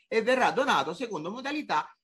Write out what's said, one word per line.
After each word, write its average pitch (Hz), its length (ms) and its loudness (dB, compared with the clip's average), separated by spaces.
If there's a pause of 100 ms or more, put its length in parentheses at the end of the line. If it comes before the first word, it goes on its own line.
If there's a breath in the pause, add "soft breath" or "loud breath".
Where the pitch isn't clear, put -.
e 220 160 2
verrà 240 260 4
donato 160 460 2
secondo 175 340 -6
modalità 269 580 -4 (160)